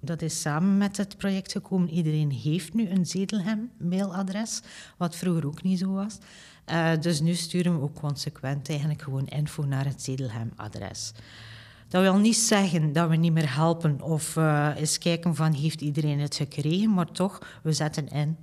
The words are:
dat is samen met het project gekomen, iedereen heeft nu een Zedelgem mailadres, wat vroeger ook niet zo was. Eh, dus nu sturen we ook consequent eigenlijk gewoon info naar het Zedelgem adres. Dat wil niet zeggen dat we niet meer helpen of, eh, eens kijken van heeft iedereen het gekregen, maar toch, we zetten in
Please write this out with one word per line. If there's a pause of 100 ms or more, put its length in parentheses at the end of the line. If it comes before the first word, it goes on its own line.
dat
is
samen
met
het
project
gekomen,
iedereen
heeft
nu
een
Zedelgem
mailadres, (380)
wat
vroeger
ook
niet
zo
was. (460)
Eh, (100)
dus
nu
sturen
we
ook
consequent
eigenlijk
gewoon
info
naar
het
Zedelgem
adres. (760)
Dat
wil
niet
zeggen
dat
we
niet
meer
helpen
of,
eh,
eens
kijken
van
heeft
iedereen
het
gekregen,
maar
toch,
we
zetten
in